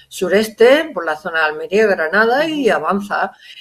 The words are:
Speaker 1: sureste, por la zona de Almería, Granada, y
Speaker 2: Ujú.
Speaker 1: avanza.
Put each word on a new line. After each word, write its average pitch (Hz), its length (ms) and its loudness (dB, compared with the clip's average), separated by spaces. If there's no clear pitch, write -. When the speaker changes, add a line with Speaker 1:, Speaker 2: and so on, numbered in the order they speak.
Speaker 1:
sureste, 220 880 2
por 170 120 -6
la 156 120 -4
zona 165 220 -4
de 160 60 2
Almería, 160 420 0
Granada, 214 600 0
y 294 220 0
Speaker 2:
Ujú. 170 80 2
Speaker 1:
avanza. 190 540 -4